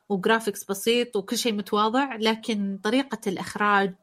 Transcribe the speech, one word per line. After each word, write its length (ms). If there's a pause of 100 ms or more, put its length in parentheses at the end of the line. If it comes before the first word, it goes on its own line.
وجرافيكس 540
بسيط، 520
وكل 220
شيء 160
متواضع، 640
لكن 680
طريقة 440
الإخراج، 760